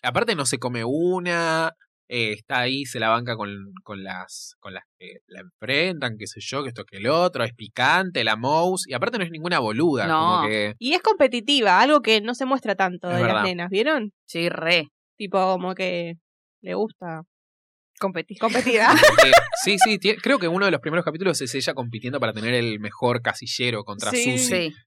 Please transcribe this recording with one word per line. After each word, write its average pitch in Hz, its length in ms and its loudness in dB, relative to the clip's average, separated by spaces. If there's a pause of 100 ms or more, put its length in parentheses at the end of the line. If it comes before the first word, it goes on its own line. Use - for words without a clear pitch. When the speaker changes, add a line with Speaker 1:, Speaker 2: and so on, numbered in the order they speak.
Speaker 1:
Aparte 202 320 0
no - 120 -2
se 127 120 -2
come 120 260 -4
una, 165 880 0 (360)
eh, 113 240 -2
está 123 280 -4
ahí, 135 260 -2
se 120 140 -8
la 113 100 2
banca 120 260 0
con, 101 140 -6 (320)
con 98 200 -12
las, 92 580 -12
con 98 140 -16
las 92 100 -14 (140)
que 92 180 -20 (100)
la 90 140 -20
enfrentan, 135 800 -4
qué 104 80 -12
sé - 160 -18
yo, 139 200 -6
que 135 60 -8
esto 117 160 -14
que 98 140 -20
el 101 100 -4
otro, 165 360 0
es 113 100 -6
picante, 143 720 0
la 110 120 2
Mouse, 160 520 -2
y 135 60 -8
aparte 220 240 -2
no 190 60 -2
es 165 60 -8
ninguna 165 280 -2
boluda, 123 480 0
Speaker 2:
No. 160 300 2
Speaker 1:
como 151 120 0
que 107 300 -2
Speaker 3:
Y 262 160 -2
es 359 80 0
competitiva, 240 800 4
algo 285 200 6
que 220 200 4
no 226 140 -4
se 262 120 -4
muestra 254 300 0
tanto 180 340 -2
Speaker 1:
Es 175 60 0
Speaker 3:
de 180 60 2
Speaker 1:
verdad. - 140 2
Speaker 3:
las 208 80 2
nenas, 180 260 -4
¿vieron? 220 420 0 (140)
Speaker 2:
Sí, 170 220 -2
re. 165 400 0 (300)
Speaker 3:
Tipo, 196 200 -2
como 185 360 0
que 175 400 -4 (480)
le 180 120 -8
gusta 180 480 -6 (760)
Speaker 4:
Competir. 185 400 -6
Speaker 3:
competida. 226 500 4
Speaker 1:
<laughs> 587 380 8
Eh, - 60 8 (300)
sí, 202 160 2
sí, 214 200 6
tie-, 208 240 0
creo 277 160 2
que 180 100 -2
uno 185 160 0
de 196 60 4
los 147 100 0
primeros 165 240 -2
capítulos 165 380 -2
es 127 120 -8
ella 139 200 -4
compitiendo 123 460 -8
para 110 120 0
tener 110 220 -4
el 113 260 -2
mejor 120 400 -2
casillero 117 640 -4
contra 101 280 -6
Speaker 3:
Sí. 247 260 0
Speaker 1:
Susie. 185 320 -2
Speaker 2:
Sí. 294 40 -18 (120)